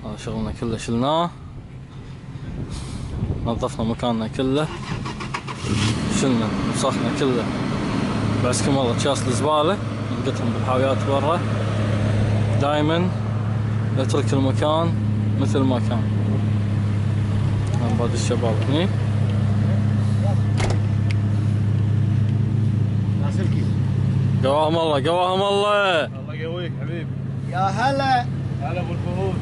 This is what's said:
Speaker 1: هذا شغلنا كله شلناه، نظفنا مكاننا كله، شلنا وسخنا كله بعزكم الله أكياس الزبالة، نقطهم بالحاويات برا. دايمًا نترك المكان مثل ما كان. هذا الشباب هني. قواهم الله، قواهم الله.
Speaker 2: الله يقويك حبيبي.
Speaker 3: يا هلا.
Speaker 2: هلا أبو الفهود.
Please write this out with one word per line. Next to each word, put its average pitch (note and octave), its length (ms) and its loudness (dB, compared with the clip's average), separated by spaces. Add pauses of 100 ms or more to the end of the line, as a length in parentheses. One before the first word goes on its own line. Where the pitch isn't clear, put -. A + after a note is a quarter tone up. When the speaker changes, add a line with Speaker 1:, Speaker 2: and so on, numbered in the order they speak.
Speaker 1:
هذا G#2+ 200 -8
شغلنا A2 360 -4
كله A2+ 160 -4
شلناه، C#3+ 520 0 (2250)
نظفنا A#2 400 -2
مكاننا A2+ 420 -2
كله، C#3 400 0 (1500)
شلنا A#2+ 260 2 (260)
وسخنا B2+ 460 0
كله B2+ 240 0 (1000)
بعزكم B2+ 340 2
الله B2+ 200 2
أكياس B2 300 0
الزبالة، D3+ 500 2 (340)
نقطهم - 420 -2
بالحاويات B2+ 440 2 (100)
برا. C#3 320 2 (1200)
دايمًا D3+ 480 2 (920)
نترك C3+ 340 2
المكان D3+ 600 2 (460)
مثل C#3 200 2
ما C3 200 4
كان. A2 240 0 (2000)
هذا A2+ 140 2
الشباب A2+ 420 2 (140)
هني. D#3+ 180 2 (4000)
قواهم D3+ 340 2
الله، D3+ 340 2
قواهم F3+ 300 2
الله. G3+ 640 2
Speaker 2:
الله C3 300 -8
يقويك E3 360 -4 (100)
حبيبي. E3 260 -6 (440)
Speaker 3:
يا E3+ 60 -4
هلا. B3 640 2 (400)
Speaker 2:
هلا - 180 -4
أبو E3+ 140 -4
الفهود. F#3 480 -2